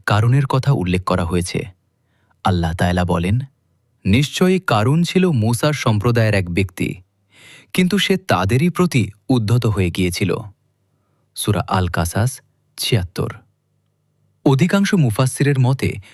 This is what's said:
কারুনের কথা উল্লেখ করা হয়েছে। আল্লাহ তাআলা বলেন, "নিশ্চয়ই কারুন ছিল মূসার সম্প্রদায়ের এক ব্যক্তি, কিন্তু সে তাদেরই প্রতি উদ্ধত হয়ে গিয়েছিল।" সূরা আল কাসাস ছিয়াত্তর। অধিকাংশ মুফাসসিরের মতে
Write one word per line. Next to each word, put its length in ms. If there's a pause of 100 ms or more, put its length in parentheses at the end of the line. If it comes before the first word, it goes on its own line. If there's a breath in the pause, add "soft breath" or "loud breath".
কারুনের 400
কথা 260
উল্লেখ 320
করা 220
হয়েছে। 400 (800)
আল্লাহ 300
তাআলা 320
বলেন, 340 (640)
"নিশ্চয়ই 540
কারুন 440
ছিল 280
মূসার 420
সম্প্রদায়ের 640
এক 140
ব্যক্তি, 460 (760 loud breath)
কিন্তু 240
সে 200
তাদেরই 520
প্রতি 420 (180)
উদ্ধত 360
হয়ে 260
গিয়েছিল।" 460 (1000)
সূরা 320
আল 200
কাসাস 540 (360)
ছিয়াত্তর। 540 (1120)
অধিকাংশ 480
মুফাসসিরের 680
মতে 340 (200 loud breath)